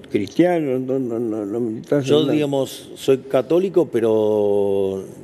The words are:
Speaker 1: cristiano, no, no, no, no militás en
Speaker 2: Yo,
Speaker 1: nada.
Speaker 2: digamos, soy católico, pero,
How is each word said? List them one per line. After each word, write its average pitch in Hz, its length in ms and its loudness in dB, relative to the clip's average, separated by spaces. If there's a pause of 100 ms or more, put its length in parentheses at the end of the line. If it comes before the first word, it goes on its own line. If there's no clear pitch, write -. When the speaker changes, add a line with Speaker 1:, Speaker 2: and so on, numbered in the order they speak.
Speaker 1:
cristiano, 143 680 0
no, 131 220 -2
no, 117 180 -4
no, 110 260 -4
no 104 160 -4
militás 127 440 -2
en 135 60 -2
Speaker 2:
Yo, 151 100 4
Speaker 1:
nada. 147 120 0
Speaker 2:
digamos, 139 640 -2
soy 135 240 2
católico, 160 720 2
pero, 101 1120 2 (220)